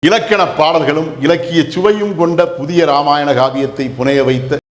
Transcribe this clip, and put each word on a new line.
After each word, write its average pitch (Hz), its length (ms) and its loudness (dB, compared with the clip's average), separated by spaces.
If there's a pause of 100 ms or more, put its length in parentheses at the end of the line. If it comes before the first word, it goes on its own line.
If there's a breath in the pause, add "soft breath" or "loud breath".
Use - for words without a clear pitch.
இலக்கண 202 400 2 (160)
பாடல்களும் 156 520 0 (120)
இலக்கிய 170 400 0 (100)
சுவையும் 208 440 0
கொண்ட 170 300 2 (120)
புதிய 170 220 -2 (100)
ராமாயண 143 440 2
காவியத்தை 135 520 -2 (100)
புனைய 135 280 0
வைத்த 131 360 -2 (120)